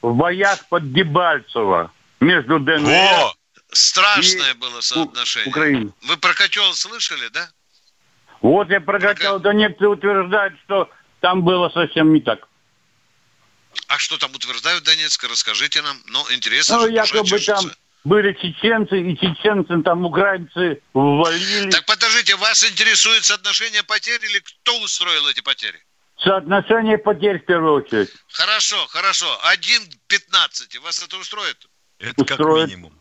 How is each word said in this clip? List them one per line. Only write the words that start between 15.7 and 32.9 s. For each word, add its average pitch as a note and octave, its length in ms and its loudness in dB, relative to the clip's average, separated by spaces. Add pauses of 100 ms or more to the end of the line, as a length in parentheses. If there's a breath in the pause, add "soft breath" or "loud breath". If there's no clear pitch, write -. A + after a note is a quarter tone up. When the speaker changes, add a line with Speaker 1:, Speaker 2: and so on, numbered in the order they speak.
Speaker 3:
нам. C#3 240 -8
Ну, C3+ 240 -6
интересно B2+ 460 0
Speaker 1:
Ну, A#3 80 2
Speaker 3:
же, A3+ 40 2
душа A3+ 140 0
Speaker 1:
якобы F#3 260 -2
там G3+ 100 0
Speaker 3:
чешется. G3 360 -2 (300)
Speaker 1:
были G3 280 2
чеченцы, G3 680 -2
и E3+ 140 -2
чеченцы, F3+ 680 0
там F3 200 2
украинцы F3 800 -2 (140)
ввалили. E3+ 720 2
Speaker 3:
Так E3+ 160 2
подождите, A3 520 2
вас G#3 260 2
интересует A3 600 2
соотношение G#3 600 -2
потерь A3 420 -4
или G3+ 140 -2
кто - 420 -4
устроил E3+ 460 -2
эти C3+ 140 -2
потери? A2 380 -6 (440)
Speaker 1:
Соотношение G3 760 2
потерь G3+ 420 0
в - 60 -20
первую D#3+ 280 2 (100)
очередь. - 260 -2 (220)
Speaker 3:
Хорошо, G3+ 560 -2
хорошо. F3+ 400 -2 (160)
Один F#3+ 420 0
к E3 100 -20 (120)
пятнадцати. E3+ 720 -2
Вас E3 260 -10
это F3 140 -14
устроит? F#3+ 500 -10 (320)
Speaker 2:
Это A#2 260 -2
как C#3 140 -4
Speaker 1:
Устроит. D#3+ 300 2
Speaker 2:
минимум. F2+ 320 -20